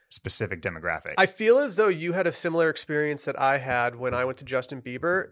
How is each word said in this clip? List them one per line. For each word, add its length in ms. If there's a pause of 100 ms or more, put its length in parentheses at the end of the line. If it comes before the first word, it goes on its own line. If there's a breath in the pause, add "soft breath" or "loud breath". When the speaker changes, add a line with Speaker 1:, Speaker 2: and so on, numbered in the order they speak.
Speaker 1:
specific 520
demographic. 560
Speaker 2:
I 80
feel 340
as 160
though 140
you 240
had 140
a 40
similar 380
experience 540
that 160
I 180
had 380
when 180
I 120
went 140
to 60
Justin 360
Bieber 500